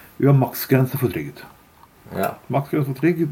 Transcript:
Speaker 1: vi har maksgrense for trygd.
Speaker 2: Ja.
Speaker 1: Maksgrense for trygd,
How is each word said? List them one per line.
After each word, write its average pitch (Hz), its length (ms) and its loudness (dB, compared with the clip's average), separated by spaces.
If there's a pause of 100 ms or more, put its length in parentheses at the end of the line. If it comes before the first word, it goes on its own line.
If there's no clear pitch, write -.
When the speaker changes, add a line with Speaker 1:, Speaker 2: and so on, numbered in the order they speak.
(200)
Speaker 1:
vi - 80 2
har 143 60 8
maksgrense 131 640 2
for 120 120 0
trygd. 73 320 -8 (720)
Speaker 2:
Ja. 95 140 -2 (200)
Speaker 1:
Maksgrense 143 360 -2
for 127 100 -4
trygd, 165 360 0